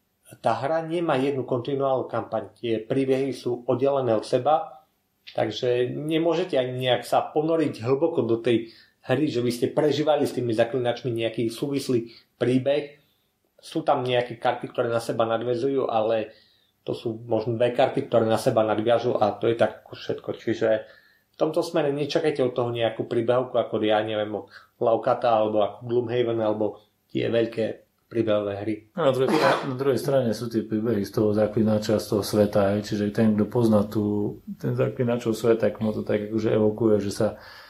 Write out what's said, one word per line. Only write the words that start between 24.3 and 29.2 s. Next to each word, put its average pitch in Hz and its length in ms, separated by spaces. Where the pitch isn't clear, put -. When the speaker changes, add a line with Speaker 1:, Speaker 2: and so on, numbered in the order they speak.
Speaker 1:
od - 180
Laukata 120 560
alebo 107 320
ako - 180
Gloomhaven 120 560
alebo 107 420
tie 123 180
veľké 113 380
príbehové 104 520
hry. 104 180
Speaker 2:
A 160 140
na 131 40
druhej 127 200